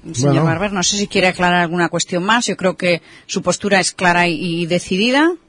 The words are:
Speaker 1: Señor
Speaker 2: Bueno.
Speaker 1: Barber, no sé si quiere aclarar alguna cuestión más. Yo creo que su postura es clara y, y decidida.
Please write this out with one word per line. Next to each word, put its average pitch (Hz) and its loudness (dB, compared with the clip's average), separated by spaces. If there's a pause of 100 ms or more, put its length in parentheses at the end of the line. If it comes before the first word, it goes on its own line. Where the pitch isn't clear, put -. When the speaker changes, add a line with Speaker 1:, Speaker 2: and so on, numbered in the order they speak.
(140)
Speaker 1:
Señor 135 2
Speaker 2:
Bueno. 147 2
Speaker 1:
Barber, 170 -2
no 190 -2
sé 202 -2
si 202 -2
quiere 185 0
aclarar 175 2
alguna 170 -2
cuestión 175 -4
más. 233 2
Yo 196 -2
creo 180 -2
que 175 0 (240)
su 190 -4
postura 190 0
es - -2
clara 175 2
y, 170 -4
y 170 -2
decidida. 240 0 (160)